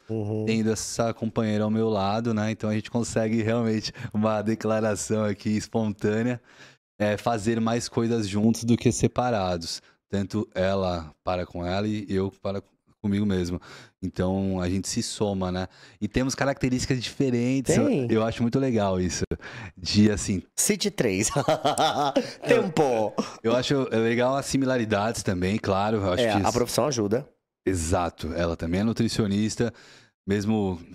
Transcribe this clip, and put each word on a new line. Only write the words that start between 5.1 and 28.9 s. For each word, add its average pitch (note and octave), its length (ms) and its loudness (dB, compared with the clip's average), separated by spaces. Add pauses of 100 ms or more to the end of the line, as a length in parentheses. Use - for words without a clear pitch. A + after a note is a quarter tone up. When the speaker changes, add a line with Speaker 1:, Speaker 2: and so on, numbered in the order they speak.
Speaker 2:
aqui G#2 320 -2
espontânea, A2 840 -2 (580)
é, G#2 160 2
fazer A2+ 460 0
mais A2+ 260 0
coisas A#2 400 0
juntos G#2+ 380 2
do A#2 100 6
que A#2 160 2
separados. G2 920 0 (280)
Tanto G2+ 440 -2
ela F#2 600 0 (100)
para F2+ 220 -2
com F2 200 -8
ela G2 220 0
e G#2 220 -4
eu F#2+ 200 0 (140)
para G2 180 -4 (400)
comigo G#2 240 0
mesmo. F2+ 360 0 (420)
Então F#2+ 560 -2
a F2+ 100 -2
gente F#2+ 200 -2
se A2+ 120 -4
soma, G2 520 -2
né? F#2 140 -4 (340)
E G#2 80 -4
temos B2+ 260 -2
características C3 680 0
diferentes. B2+ 760 0
Eu, - 100 4
Speaker 1:
Tem. C3+ 240 0
Speaker 2:
eu A2 140 4
acho A2+ 160 -4
muito A#2 180 2
legal G#2 400 2
isso. F2+ 240 0 (540)
De, G#2 340 4
assim, G2 320 -2 (100)
Speaker 1:
Cite G3+ 380 0
três. G#2 400 0
<laughs> D3 1120 0
Speaker 2:
Eu - 200 4
Speaker 1:
Tempo. B2+ 500 0 (280)
Speaker 2:
eu A#2+ 140 2
acho C3 340 0
legal A#2+ 460 2
as C#3 100 -4
similaridades A#2 760 0
também, F#2+ 340 0
claro. G#2 400 0
Eu G2 140 0
acho F2+ 120 2
Speaker 1:
É, A2 80 2
Speaker 2:
que G2+ 60 2
Speaker 1:
a G2 40 2
Speaker 2:
isso G2+ 100 2
Speaker 1:
profissão A#2 360 0
ajuda. A#2+ 400 0 (380)
Speaker 2:
Exato. E2+ 680 -2
Ela E2+ 240 0
também F2 240 -2
é - 20 2
nutricionista, A2 920 0 (540)